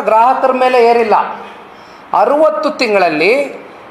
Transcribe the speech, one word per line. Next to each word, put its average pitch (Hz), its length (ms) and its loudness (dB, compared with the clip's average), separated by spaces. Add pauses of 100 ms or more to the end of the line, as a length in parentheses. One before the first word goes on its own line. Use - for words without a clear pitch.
ಗ್ರಾಹಕರ 254 500 2
ಮೇಲೆ 254 340 2
ಏರಿಲ್ಲ. 233 300 2 (960)
ಅರವತ್ತು 302 560 0
ತಿಂಗಳಲ್ಲಿ 202 920 -2 (280)